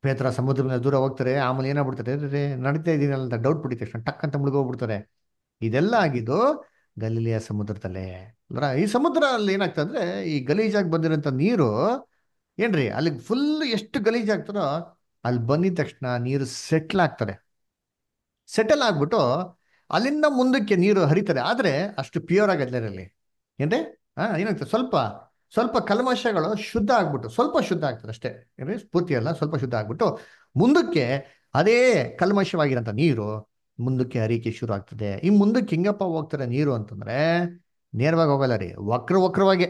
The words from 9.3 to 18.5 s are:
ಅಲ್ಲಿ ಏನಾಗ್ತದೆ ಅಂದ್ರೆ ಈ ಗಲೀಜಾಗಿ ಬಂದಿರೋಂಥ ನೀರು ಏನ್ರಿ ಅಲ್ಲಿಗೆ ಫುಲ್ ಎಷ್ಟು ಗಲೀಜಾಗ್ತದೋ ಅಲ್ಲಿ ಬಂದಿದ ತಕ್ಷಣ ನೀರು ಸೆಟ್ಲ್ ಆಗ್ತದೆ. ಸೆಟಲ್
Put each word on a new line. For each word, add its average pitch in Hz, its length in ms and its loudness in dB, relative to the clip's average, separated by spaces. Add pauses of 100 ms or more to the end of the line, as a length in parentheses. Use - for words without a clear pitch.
ಅಲ್ಲಿ 208 200 0
ಏನಾಗ್ತದೆ 190 280 -2
ಅಂದ್ರೆ 190 480 -4
ಈ 143 140 -2
ಗಲೀಜಾಗಿ 196 460 0
ಬಂದಿರೋಂಥ 160 380 0
ನೀರು 151 760 2 (580)
ಏನ್ರಿ 175 300 0
ಅಲ್ಲಿಗೆ 135 300 -2
ಫುಲ್ 294 440 -2
ಎಷ್ಟು 226 360 -4
ಗಲೀಜಾಗ್ತದೋ 202 1000 -2 (240)
ಅಲ್ಲಿ 123 180 0
ಬಂದಿದ 165 380 0
ತಕ್ಷಣ 127 380 -4
ನೀರು 131 280 -2
ಸೆಟ್ಲ್ 160 540 -2
ಆಗ್ತದೆ. 113 460 -2 (1000)
ಸೆಟಲ್ 277 340 2